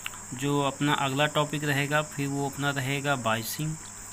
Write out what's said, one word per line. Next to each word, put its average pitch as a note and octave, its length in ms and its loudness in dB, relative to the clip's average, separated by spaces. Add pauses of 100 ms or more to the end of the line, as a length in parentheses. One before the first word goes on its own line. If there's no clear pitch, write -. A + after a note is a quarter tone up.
(340)
जो C#3+ 280 2
अपना C#3 320 2
अगला C#3 340 2
topic D3 360 0
रहेगा C#3+ 400 2
फिर C#3+ 240 -2
वो C#3 200 0
अपना C#3+ 240 0
रहेगा C#3 460 0
बायसिंग। A2+ 560 0 (380)